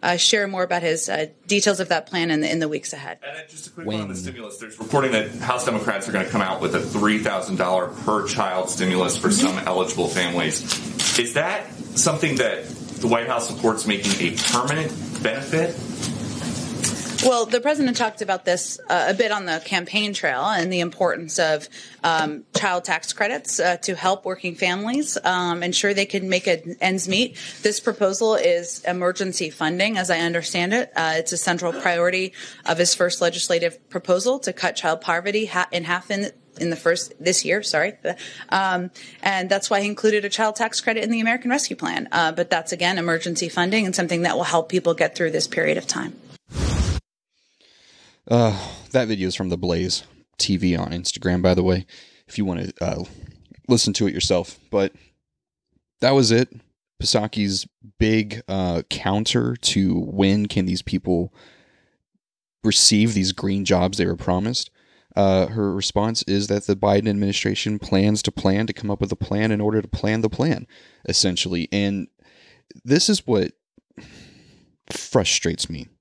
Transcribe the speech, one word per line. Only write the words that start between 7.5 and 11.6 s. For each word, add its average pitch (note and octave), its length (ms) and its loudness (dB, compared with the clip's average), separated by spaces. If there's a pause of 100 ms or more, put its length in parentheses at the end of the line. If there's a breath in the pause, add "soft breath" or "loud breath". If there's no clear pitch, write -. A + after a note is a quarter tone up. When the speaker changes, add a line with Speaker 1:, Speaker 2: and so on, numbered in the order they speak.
Speaker 2:
dollar F2+ 320 2
per G#2+ 380 -2
child F#2 440 -2
stimulus F#2 320 0 (160)
for A2 140 0
Speaker 1:
Mm-hmm. F#2 260 2
Speaker 2:
some - 80 -
eligible F2+ 400 0
families. F2 380 0
Is - 920 -2
that F3 380 -2 (220)